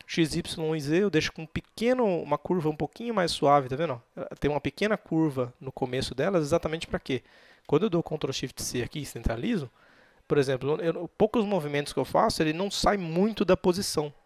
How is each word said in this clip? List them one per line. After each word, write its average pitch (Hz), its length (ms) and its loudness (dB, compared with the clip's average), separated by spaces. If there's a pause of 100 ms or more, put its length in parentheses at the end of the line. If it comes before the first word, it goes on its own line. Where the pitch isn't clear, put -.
X, 156 280 0
Y 160 420 -4
e 156 40 -4
Z 147 160 0
eu 202 140 2
deixo 151 220 0
com 160 100 -12
um 156 40 -12
pequeno, 247 580 -2
uma 156 320 0
curva 165 320 0
um 151 80 -2
pouquinho 226 380 -6
mais 180 160 2
suave, 143 380 4
tá 131 80 -4
vendo? 135 260 -4 (380)
Tem 143 100 2
uma 147 100 0
pequena 202 360 0
curva 135 640 0
no 135 100 -10
começo 127 440 -4
delas, 180 280 2
exatamente 160 440 -2
pra 180 120 -4
quê? 127 240 -2 (440)
Quando 156 180 4
eu 220 60 0
dou 170 120 0
Ctrl 151 300 -4
Shift - 300 -8
C 123 200 -4
aqui 147 180 -8
e 135 60 -8
centralizo, 135 640 -4 (560)
por 147 120 2
exemplo, 139 420 0
eu, 170 260 -2
poucos 220 380 2
movimentos 147 480 -2
que - 60 -2
eu 131 60 0
faço, 170 380 2
ele 156 120 2
não 196 160 -4
sai - 260 2
muito 190 480 0
da 185 140 4
posição. 170 540 0 (140)